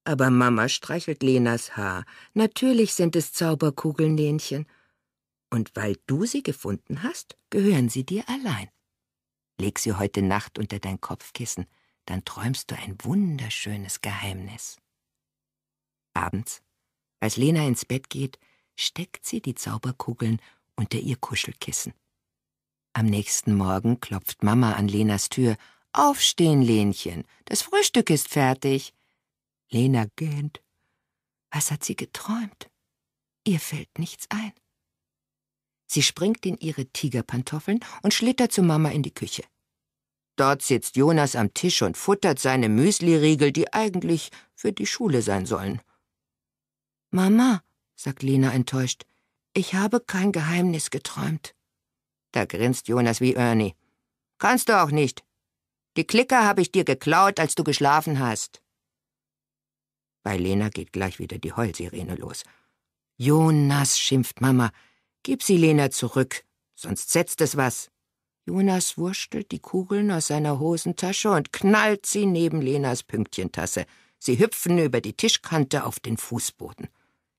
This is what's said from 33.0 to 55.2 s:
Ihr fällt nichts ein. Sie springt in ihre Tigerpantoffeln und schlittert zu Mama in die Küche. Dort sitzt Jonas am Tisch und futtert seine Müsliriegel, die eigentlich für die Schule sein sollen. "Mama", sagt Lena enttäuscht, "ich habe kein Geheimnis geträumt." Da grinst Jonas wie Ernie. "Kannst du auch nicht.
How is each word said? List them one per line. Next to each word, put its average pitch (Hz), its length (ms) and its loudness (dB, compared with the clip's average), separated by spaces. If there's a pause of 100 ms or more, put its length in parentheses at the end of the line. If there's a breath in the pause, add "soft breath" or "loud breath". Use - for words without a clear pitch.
Ihr 175 140 2
fällt - 380 -10
nichts - 320 -10
ein. 208 220 -6 (1300)
Sie - 160 0
springt - 440 0
in 180 120 -4
ihre 147 280 -6
Tigerpantoffeln 139 920 -4 (220 loud breath)
und 208 100 2
schlittert 247 400 0
zu 196 100 2
Mama 156 280 4
in 147 120 -2
die - 120 -8
Küche. - 300 -10 (920)
Dort 139 260 2
sitzt - 340 0
Jonas 143 400 4
am 107 180 0
Tisch - 280 0
und 87 140 0
futtert 196 440 0
seine 131 280 2
Müsliriegel, 151 840 4
die 156 200 -2
eigentlich 175 580 -2 (240 loud breath)
für - 180 -4
die - 140 -6
Schule 143 360 0
sein 98 240 -2
sollen. 98 340 -4 (1300)
"Mama", 208 500 4 (320)
sagt 135 300 -8
Lena 135 280 4
enttäuscht, 127 520 -2 (480)
"ich 185 220 -2
habe 214 260 0
kein 196 320 0
Geheimnis 170 580 0
geträumt." 147 640 -6 (800)
Da 104 140 0
grinst 120 420 -2
Jonas 117 320 2
wie 127 140 4
Ernie. 113 420 2 (640)
"Kannst 240 300 2
du 208 140 6
auch 147 80 2
nicht. 147 340 0 (720)